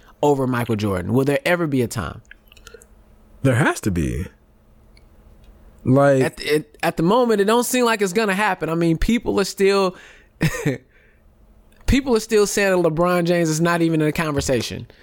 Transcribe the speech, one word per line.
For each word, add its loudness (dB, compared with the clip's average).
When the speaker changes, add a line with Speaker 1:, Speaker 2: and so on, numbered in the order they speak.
Speaker 1:
over 0
Michael -2
Jordan? -2
Will 2
there 0
ever 0
be 0
a -2
time? -10
Speaker 2:
There 2
has 0
to -2
be. -4
Like 4
Speaker 1:
At -2
the, -2
it, -6
at -2
the 0
moment, 2
it 0
don't 2
seem 0
like 0
it's -2
gonna 0
happen. -2
I -2
mean, 0
people 0
are 0
still, 0
<laughs> -8
people 2
are 2
still 2
saying 2
that 2
LeBron 0
James 2
is -2
not 2
even 0
in 2
a 0
conversation, -4